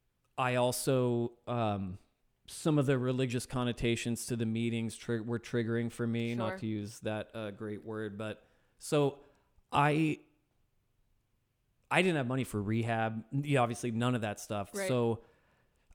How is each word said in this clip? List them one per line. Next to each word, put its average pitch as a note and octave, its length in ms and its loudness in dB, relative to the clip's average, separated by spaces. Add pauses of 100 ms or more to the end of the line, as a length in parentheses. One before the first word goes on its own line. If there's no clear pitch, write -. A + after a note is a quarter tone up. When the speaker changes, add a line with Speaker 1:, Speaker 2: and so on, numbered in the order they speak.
(380)
Speaker 1:
I B2+ 180 2
also, B2 760 2 (160)
um, G2+ 500 -2 (480)
some - 320 0
of C#3+ 80 4
the C3+ 120 4
religious B2+ 480 0
connotations A#2+ 800 0
to B2+ 80 -2
the A#2 100 0
meetings A2+ 520 -2
tri-, A#2 240 -4
were A#2 180 -4
triggering A#2 520 0
for A#2+ 140 -2
me, A#2 300 0
not A2+ 160 0
Speaker 2:
Sure. A2 80 -8
Speaker 1:
to A2+ 80 -4
use G#2+ 320 -4
that, G#2+ 340 -4
uh, A2 180 -6
great G#2 340 -8
word, A2 320 -6
but G#2+ 260 -8 (360)
so C#3+ 400 2 (520)
I, D3+ 480 2 (1700)
I D3+ 100 6
didn't F3+ 160 4
have C3 100 0
money B2+ 160 0
for A2 180 -2
rehab, A2+ 640 0 (100)
n-, C#3 120 0
yeah, C#3 160 4
obviously A#2+ 300 0
none A#2+ 240 2
of A2+ 60 -2
that G#2 180 -4
stuff. G#2 340 -6
Speaker 2:
Right. G3 140 -2
Speaker 1:
So, A#2+ 340 2 (720)